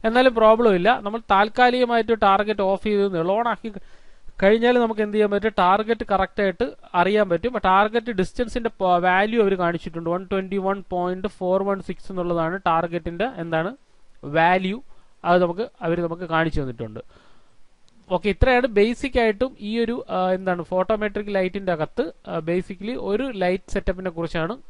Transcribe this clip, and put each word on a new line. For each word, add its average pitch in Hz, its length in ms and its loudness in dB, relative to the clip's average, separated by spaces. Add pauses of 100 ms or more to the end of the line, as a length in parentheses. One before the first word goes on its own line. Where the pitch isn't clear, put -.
എന്നാലും 240 320 4
problem 220 400 6
ഇല്ല, 214 240 2
നമ്മൾ 220 220 -6 (100)
താൽക്കാലികമായിട്ട് 233 920 2
ടാർഗറ്റ് 208 380 2
ഓഫ് 190 220 0
ചെയ്ത് 202 260 0
on 190 380 0
ആക്കി 220 260 -6 (680)
കഴിഞ്ഞാൽ 233 360 4
നമുക്ക് 220 220 0
എന്ത് 208 140 -2
ചെയ്യാൻ 208 160 2
പറ്റും? 202 260 0
ടാർഗറ്റ് 208 540 2
കറക്റ്റ് 190 320 -2
ആയിട്ട് 196 280 -2 (220)
അറിയാൻ 190 360 2
പറ്റും. 170 240 -2 (120)
ടാർഗറ്റ് 214 460 2
ഡിസ്റ്റൻസിന്റെ 220 580 -2
പ-, 180 340 2
value 202 380 2
അവർ 196 180 2
കാണിച്ചിട്ടുണ്ട്. 170 500 -4
വൺ 185 220 -4
ട്വന്റി 190 260 -4
വൺ 196 320 -2
പോയിന്റ് 180 380 -4
ഫോർ 185 360 -2
വൺ 196 180 -2
സിക്സ് - 300 -10
എന്നുള്ളതാണ് 175 560 -2
ടാർഗറ്റിന്റെ 170 680 -2
എന്താണ് 170 400 -4 (480)
value, 185 580 0 (440)
അത് 175 160 4
നമുക്ക്, 180 280 -2 (120)
അവര് 170 200 -2
നമുക്ക് 170 220 -6
കാണിച്ചു 160 380 0
തന്നിട്ടുണ്ട്. 117 380 -10 (1120)
ഓക്കെ, 180 180 0
ഇത്രയാണ് 247 380 4
basic 233 520 0
ആയിട്ടും 226 400 0
ഈ 214 200 -4
ഒരു, 233 300 -2
ആ, 185 220 0
എന്താണ് 185 320 -2
photometric 202 720 -4
ലൈറ്റിന്റെ 190 360 -2
അകത്ത്, 170 400 -4 (160)
ആ, 175 120 -6
basically 185 600 -4
ഒരു 233 320 -4
ലൈറ്റ് 185 400 -2
സെറ്റപ്പിനെ 185 380 -4
കുറിച്ചാണ് 165 480 -4 (120)